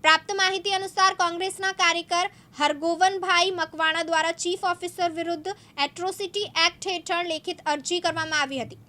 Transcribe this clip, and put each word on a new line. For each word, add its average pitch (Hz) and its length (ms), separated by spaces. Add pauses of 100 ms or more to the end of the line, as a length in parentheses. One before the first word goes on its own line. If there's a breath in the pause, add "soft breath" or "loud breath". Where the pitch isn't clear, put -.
પ્રાપ્ત 320 320
માહિતી 381 360
અનુસાર 381 440
કોંગ્રેસના 370 560
કાર્યકર 349 580 (300 loud breath)
હરગોવનભાઈ 349 920
મકવાણા 320 520
દ્વારા 320 280
ચીફ 349 320
ઓફિસર 349 480
વિરુદ્ધ 330 360 (360 loud breath)
એટ્રોસિટી 370 580
એક્ટ 339 460
હેઠળ 349 400
લેખિત 311 380
અરજી 302 340
કરવામાં 320 420
આવી 269 180
હતી. - 180 (120)